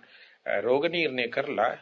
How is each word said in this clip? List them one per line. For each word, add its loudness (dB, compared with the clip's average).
අ, -4
රෝග 2
නිර්ණය -2
කරලා 0